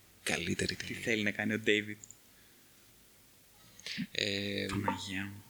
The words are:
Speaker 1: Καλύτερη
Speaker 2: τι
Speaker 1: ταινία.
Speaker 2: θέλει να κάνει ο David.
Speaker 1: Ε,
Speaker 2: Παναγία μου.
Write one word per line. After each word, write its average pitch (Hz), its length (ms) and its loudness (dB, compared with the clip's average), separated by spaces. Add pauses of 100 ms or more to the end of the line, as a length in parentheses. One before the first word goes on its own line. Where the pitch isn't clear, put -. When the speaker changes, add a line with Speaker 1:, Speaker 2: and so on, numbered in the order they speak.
(240)
Speaker 1:
Καλύτερη 92 520 0
Speaker 2:
τι - 100 -8
Speaker 1:
ταινία. - 160 -6
Speaker 2:
θέλει 110 220 2
να 104 80 4
κάνει 107 220 0
ο 107 120 0
David. 104 300 4 (2250)
Speaker 1:
Ε, 101 580 0
Speaker 2:
Παναγία 98 640 -2
μου. 101 160 -16